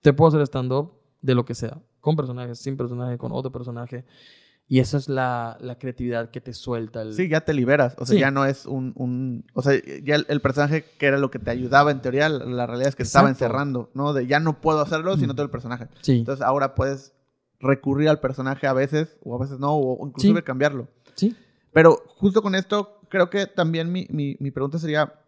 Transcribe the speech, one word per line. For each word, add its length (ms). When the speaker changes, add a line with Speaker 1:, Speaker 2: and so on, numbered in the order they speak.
Speaker 1:
te 100
puedo 160
hacer 140
stand-up 500
de 140
lo 100
que 100
sea, 280
con 160
personaje, 380
sin 220
personaje, 420
con 140
otro 180
personaje. 540
Y 120
esa 200
es 100
la, 520
la 180
creatividad 520
que 100
te 140
suelta 480
el 100
Speaker 2:
Sí, 160
ya 120
te 120
liberas. 460
O 80
sea, 80
Speaker 1:
Sí. 60
Speaker 2:
ya 100
no 160
es 200
un, 300
un, 560
o 100
sea, 120
ya 100
el, 140
el 120
personaje 440
que 100
era 120
lo 140
que 80
te 100
ayudaba 400
en 100
teoría, 280
la, 180
la 220
realidad 200
es 80
que 60
estaba 260
Speaker 1:
Exacto. 180
Speaker 2:
encerrando, 480
¿no? 180
De 160
ya 100
no 220
puedo 200
hacerlo 360
si 60
no 60
Speaker 1:
Ujú. 60
Speaker 2:
tengo 120
el 40
personaje. 380
Speaker 1:
Sí. 180
Speaker 2:
Entonces 260
ahora 300
puedes 360
recurrir 500
al 120
personaje 480
a 40
veces, 520
o 100
a 60
veces 180
no, 160
o, 280
o 40
inclusive 340
Speaker 1:
Sí. 40
Speaker 2:
cambiarlo. 440
Speaker 1:
Sí. 200
Speaker 2:
Pero 260
justo 240
con 140
esto, 460
creo 180
que 180
también 460
mi, 160
mi, 300
mi 140
pregunta 260
sería 340